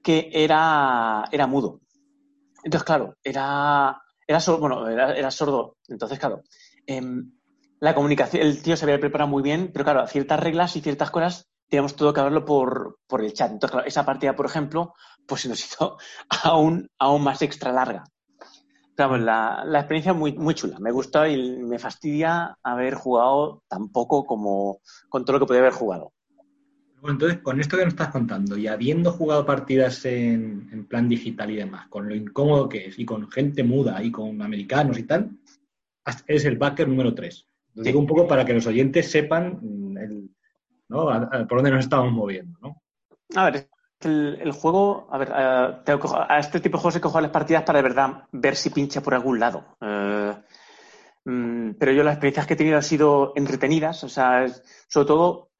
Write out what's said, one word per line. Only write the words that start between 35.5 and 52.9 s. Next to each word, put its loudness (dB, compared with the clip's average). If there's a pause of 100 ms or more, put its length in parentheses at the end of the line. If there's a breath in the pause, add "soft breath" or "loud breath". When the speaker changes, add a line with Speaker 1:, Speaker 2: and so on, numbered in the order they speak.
Speaker 2:
has-, -12
eres 2
el 0
backer 0
número 2
tres. -12 (280)
Lo -10
Speaker 1:
Sí. 0
Speaker 2:
digo 4
un 2
poco 4
para 4
que 2
los 2
oyentes 2
sepan, 0
mm, -10
el, -12 (600)
¿no? -2
a, 0
a, -4
por 0
dónde 4
nos 2
estamos 2
moviendo, -6
¿no? -18 (540)
Speaker 1:
A 4
ver, -4 (320)
el, 0
el -4
juego, 0
a -6
ver, -4
eh, 2 (100)
tengo 2
que -6
ju-, 0
a 4
este -2
tipo 4
de 0
juegos 2
hay -2
que -2
jugar 2
las -4
partidas 2
para 4
de 4
verdad 0 (100)
ver 0
si -2
pincha -2
por 0
algún 0
lado. -2
Eh, -2 (880 soft breath)
mm, -4
pero 4
yo 4
las 2
experiencias -2
que -2
he -14
tenido 4
han 2
sido 4